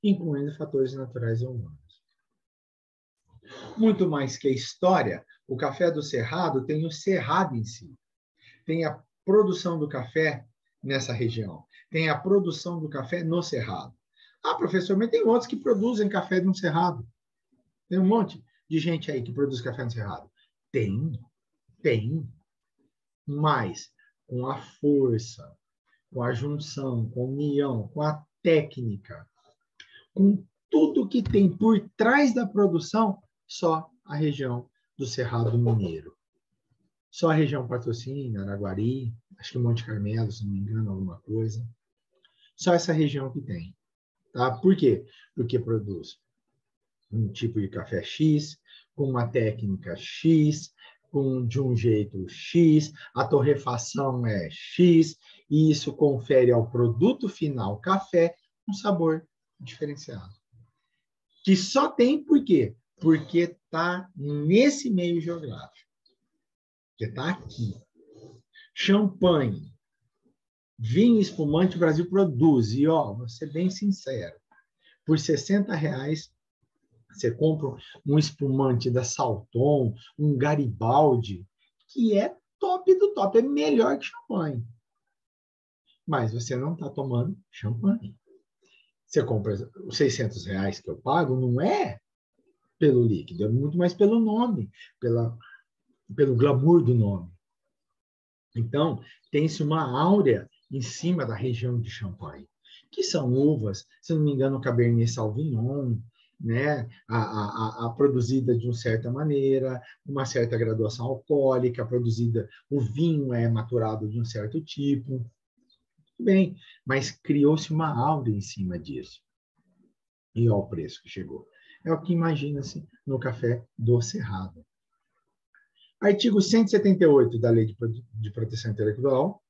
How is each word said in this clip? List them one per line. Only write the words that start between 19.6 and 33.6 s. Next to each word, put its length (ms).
café 200
no 80
Cerrado. 400
Tem, 480
tem. 460
Mas 640
com 200
a 140
força, 960
com 100
a 120
junção, 760
com 140
a 40
união, 640
com 140
a 200
técnica, 840
com 300
tudo 380
que 140
tem 260
por 320
trás 380
da 120
produção, 760
só 440